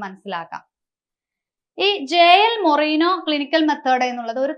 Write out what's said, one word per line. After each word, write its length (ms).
മനസ്സിലാക്കാം. 580
ഈ 260
ജെ 160
എൽ 100
മൊറീനോ 600
ക്ലിനിക്കൽ 420
മെത്തേഡ് 420
എന്നുള്ളത് 340
ഒരു 120